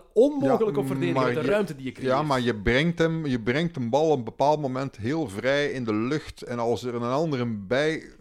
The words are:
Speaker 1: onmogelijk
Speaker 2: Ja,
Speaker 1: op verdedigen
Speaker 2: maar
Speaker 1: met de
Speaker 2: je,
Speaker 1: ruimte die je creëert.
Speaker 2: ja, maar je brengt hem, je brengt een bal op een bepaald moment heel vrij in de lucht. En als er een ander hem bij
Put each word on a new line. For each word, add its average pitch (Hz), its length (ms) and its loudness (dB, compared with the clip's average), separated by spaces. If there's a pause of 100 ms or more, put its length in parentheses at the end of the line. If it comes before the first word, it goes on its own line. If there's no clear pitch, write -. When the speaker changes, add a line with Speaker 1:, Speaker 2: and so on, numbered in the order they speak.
(120)
Speaker 1:
onmogelijk 269 640 2
Speaker 2:
Ja, 202 60 0
Speaker 1:
op - 40 -2
verdedigen - 280 -2
Speaker 2:
maar 131 120 2
Speaker 1:
met 123 80 0
de - 80 -2
Speaker 2:
je, 127 80 -2
Speaker 1:
ruimte 196 260 0
die 131 80 -14
je 123 80 -6
creëert. 127 200 -2
Speaker 2:
ja, 139 100 2
maar 139 180 2
je 117 160 0
brengt 135 420 2
hem, 165 280 0
je 123 140 0
brengt 139 360 0
een 120 140 -4
bal 156 200 4
op 143 80 4
een 117 60 -6
bepaald 143 360 0
moment 131 360 -4
heel 131 320 -2
vrij 131 420 0
in 123 140 -6
de 110 100 0
lucht. 127 480 -2
En 120 160 -6
als 120 260 0
er 120 100 -4
een 120 80 -4
ander 139 360 0
hem 110 280 -4
bij 147 540 0